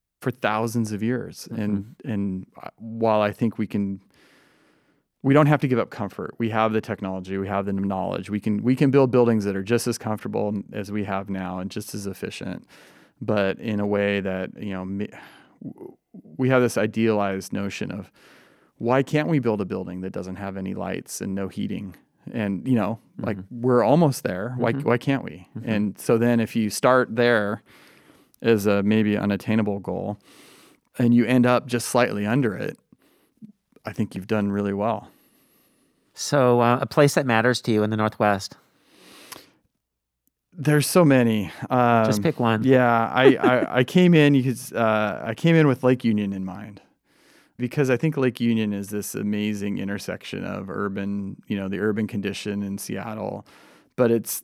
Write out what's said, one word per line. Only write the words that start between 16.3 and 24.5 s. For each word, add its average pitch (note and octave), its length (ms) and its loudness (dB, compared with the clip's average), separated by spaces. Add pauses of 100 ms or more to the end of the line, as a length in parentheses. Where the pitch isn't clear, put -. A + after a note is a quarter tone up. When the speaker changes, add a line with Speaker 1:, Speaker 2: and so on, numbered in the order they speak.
Speaker 1:
we B2+ 120 2
have C3 120 6
this A#2+ 160 2
idealized G#2+ 760 0
notion G2+ 380 -6
of G2 200 -12 (680)
why B2 260 2
can't D3+ 240 -2
we E3 100 2
build A#2 240 0
a G2 40 -2
building F#2 360 -8
that F#2 100 -8
doesn't F#2 260 -8
have G2 200 -8
any F#2+ 160 -6
lights F#2+ 480 -8
and G2 140 -6
no G2 120 -4
heating? G2 480 -8 (380)
And, G#2 340 -4
you C3 60 2
know, A2 260 0 (200)
like, G#2+ 180 -6
Speaker 2:
Mm-hmm. G#2+ 240 -12
Speaker 1:
we're B2 220 4
almost C#3 400 4
there. G#2 340 -4